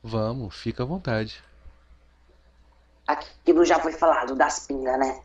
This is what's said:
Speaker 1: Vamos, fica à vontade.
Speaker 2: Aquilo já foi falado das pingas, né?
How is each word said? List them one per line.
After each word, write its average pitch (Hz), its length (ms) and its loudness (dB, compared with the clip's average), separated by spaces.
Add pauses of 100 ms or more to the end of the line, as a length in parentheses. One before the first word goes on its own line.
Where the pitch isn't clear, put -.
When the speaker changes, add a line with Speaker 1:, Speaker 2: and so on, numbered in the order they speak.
Speaker 1:
Vamos, 113 520 -4
fica - 280 -6
à - 20 -2
vontade. 123 580 -4 (1600)
Speaker 2:
Aquilo 156 580 2
já 165 140 4
foi 160 120 -2
falado 147 440 2
das 143 300 0
pingas, 131 340 -2
né? 131 260 0